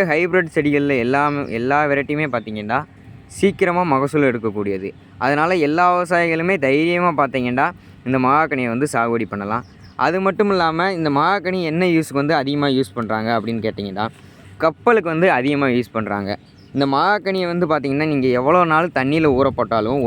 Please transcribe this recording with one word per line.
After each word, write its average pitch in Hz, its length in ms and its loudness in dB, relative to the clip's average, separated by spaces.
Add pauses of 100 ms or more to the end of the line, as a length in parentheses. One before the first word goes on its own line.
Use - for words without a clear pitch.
(100)
ஹைப்ரிட் 170 440 0
செடிகளில் 143 480 2
எல்லாமே, 143 380 0 (180)
எல்லா 135 200 0 (120)
வெரைட்டியுமே 143 440 -2
பார்த்தீங்கன்னா 107 440 -4 (600)
சீக்கிரமாக 180 540 0
மகசூல் 139 360 2
எடுக்கக்கூடியது. 101 600 -4 (360)
அதனால் 151 300 2 (120)
எல்லா 160 260 2
விவசாயிகளுமே 170 640 0 (100)
தைரியமாக 165 560 2
பார்த்தீங்கன்னா 127 460 0 (400)
இந்த 131 180 0
மகாகனியை 139 480 2
வந்து 131 220 -2
சாகுபடி 117 380 0
பண்ணலாம். 104 320 -4 (420)
அது 170 200 0
மட்டும் 202 280 0
இல்லாமல் 175 440 0
இந்த 156 200 0
மகாகனி 185 420 0 (100)
என்ன 175 240 0
யூஸுக்கு 139 280 0
வந்து 151 180 0
அதிகமாக 143 380 0
யூஸ் 131 200 -2
பண்ணுறாங்க 110 380 -2
அப்படின்னு 113 300 -4
கேட்டிங்கன்னா, 104 400 -4 (580)
கப்பலுக்கு 170 500 2
வந்து 175 240 4
அதிகமாக 135 400 0
யூஸ் 117 180 -4
பண்ணுறாங்க. 101 340 -2 (440)
இந்த 139 200 0
மகாகனியை 185 580 0
வந்து 175 200 0
பார்த்தீங்கன்னா 143 400 0
நீங்கள் 131 280 2
எவ்வளோ 165 220 4 (100)
நாள் 160 260 2
தண்ணியில் 147 400 2
ஊற 135 100 4 (100)
போட்டாலும் 113 480 0